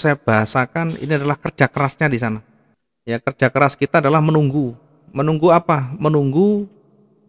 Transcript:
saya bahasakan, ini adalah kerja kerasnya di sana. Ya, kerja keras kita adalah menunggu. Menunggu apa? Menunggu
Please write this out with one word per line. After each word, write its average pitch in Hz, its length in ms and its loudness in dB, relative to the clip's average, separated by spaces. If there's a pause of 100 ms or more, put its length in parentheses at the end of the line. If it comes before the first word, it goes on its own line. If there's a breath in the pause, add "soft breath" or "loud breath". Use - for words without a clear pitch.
saya 147 160 0
bahasakan, 127 800 -2
ini 143 240 -4
adalah 147 160 -4
kerja - 320 -2
kerasnya 147 400 -2
di 131 80 -2
sana. 110 240 -4 (640)
Ya, 117 160 -6
kerja 131 320 -2
keras 139 240 0
kita 160 240 0
adalah 151 240 2
menunggu. 147 480 0 (400)
Menunggu 156 400 2
apa? 151 480 0
Menunggu 156 640 2 (640)